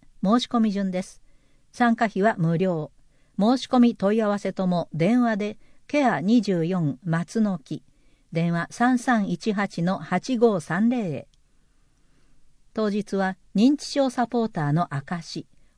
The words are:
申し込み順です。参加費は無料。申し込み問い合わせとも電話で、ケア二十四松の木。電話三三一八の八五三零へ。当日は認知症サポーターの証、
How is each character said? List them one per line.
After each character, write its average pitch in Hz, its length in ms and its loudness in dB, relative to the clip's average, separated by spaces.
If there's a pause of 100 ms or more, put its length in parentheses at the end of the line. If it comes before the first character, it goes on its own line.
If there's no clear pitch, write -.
(240)
申 214 160 4
し 240 60 -6
込 240 140 -2
み 220 120 2
順 190 200 -4
で 180 100 -4
す。 - 200 -14 (520)
参 233 240 2
加 233 80 0
費 196 160 -2
は 220 160 2
無 165 200 0
料。 165 340 -2 (460)
申 226 200 2
し - 80 -8
込 254 140 2
み 240 160 4
問 202 200 0
い 226 60 0
合 208 80 0
わ 202 100 -2
せ 190 140 -6
と 190 140 -2
も 180 260 0
電 196 280 2
話 233 140 0
で、 208 220 -6 (300)
ケ 285 180 2
ア 170 160 0
二 220 200 4
十 185 220 0
四 165 400 -2
松 170 380 -2
の 202 160 0
木。 - 260 -12 (480)
電 170 220 0
話 170 160 -2
三 247 300 0
三 226 300 0
一 175 220 -4
八 196 300 -4
の 180 160 0
八 185 400 -4
五 214 240 4
三 185 260 0
零 233 240 -2
へ。 135 160 -8 (1500)
当 214 160 0
日 202 280 -4
は 190 180 -2 (200)
認 240 200 4
知 - 120 -6
症 277 220 0
サ 240 180 -2
ポ 233 180 -2
ー - 20 -2
タ 156 220 -2
ー - 20 2
の 165 220 0
証、 160 540 -8 (300)